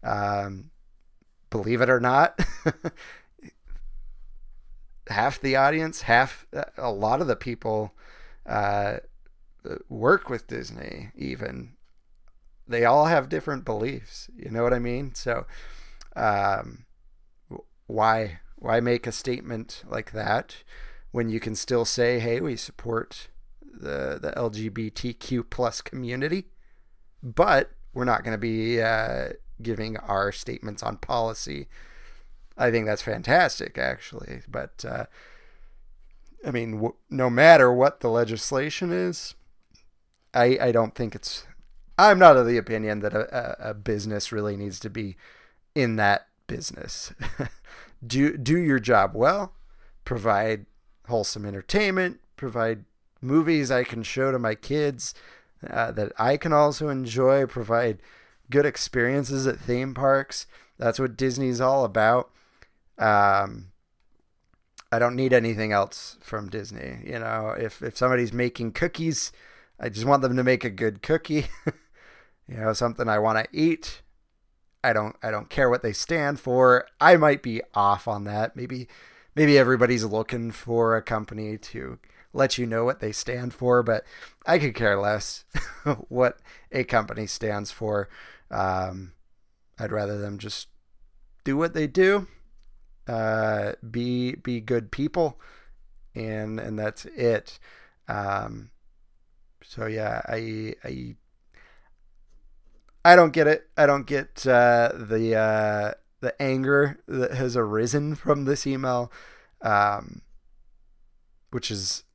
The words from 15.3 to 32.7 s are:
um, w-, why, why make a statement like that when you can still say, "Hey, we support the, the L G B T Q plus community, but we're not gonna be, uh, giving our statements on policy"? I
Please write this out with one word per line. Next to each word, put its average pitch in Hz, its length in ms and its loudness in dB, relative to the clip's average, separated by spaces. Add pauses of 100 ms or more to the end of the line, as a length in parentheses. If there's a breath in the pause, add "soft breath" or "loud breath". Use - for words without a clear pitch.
um, 104 680 0 (640)
w-, - 140 -14 (220)
why, 110 520 0 (180)
why 117 240 0
make 120 260 0
a 117 60 -6
statement - 760 -8
like 113 260 -10
that 107 520 -4 (460 loud breath)
when 117 180 -2
you 110 100 -4
can 110 160 -6
still 117 300 -2
say, 120 340 0
"Hey, 117 220 -2
we 139 160 -4
support - 720 -8 (340)
the, 69 580 -8
the - 160 -6
L 117 140 -4
G 107 180 -8
B 107 220 -8
T - 220 -8
Q 120 320 -6
plus - 360 -4
community, 131 680 -6 (760)
but 139 480 2 (220)
we're 127 120 -4
not 113 200 0
gonna 110 140 -4
be, 113 420 -2
uh, 113 480 -2 (340)
giving 110 360 -6
our 101 340 -2
statements - 500 -10
on 110 140 -6
policy"? 113 720 -6 (920 soft breath)
I 123 140 2